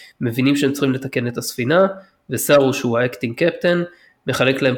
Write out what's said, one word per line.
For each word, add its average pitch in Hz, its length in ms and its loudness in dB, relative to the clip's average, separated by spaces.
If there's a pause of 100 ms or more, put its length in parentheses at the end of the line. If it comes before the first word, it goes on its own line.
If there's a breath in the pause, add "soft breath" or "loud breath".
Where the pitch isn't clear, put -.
(200 loud breath)
מבינים 131 360 0
שהם 139 160 0
צריכים 135 200 0
לתקן 127 340 -4
את 120 120 -6
הספינה, 143 480 0 (440 loud breath)
וסארו 135 440 4
שהוא 120 240 0
האקטינג 123 380 -4
קפטן, 175 460 0 (440 soft breath)
מחלק 131 360 0
להם 127 160 2